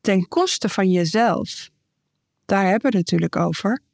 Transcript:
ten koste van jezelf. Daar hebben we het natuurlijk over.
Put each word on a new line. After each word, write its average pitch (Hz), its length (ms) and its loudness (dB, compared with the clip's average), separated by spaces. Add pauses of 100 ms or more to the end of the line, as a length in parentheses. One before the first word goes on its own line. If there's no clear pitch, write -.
ten 190 280 0
koste 359 400 -2
van 190 220 0
jezelf. 180 800 0 (760)
Daar 196 180 0
hebben 214 280 2
we 214 60 0
het 175 140 0
natuurlijk 170 260 0
over. 175 460 -2 (120)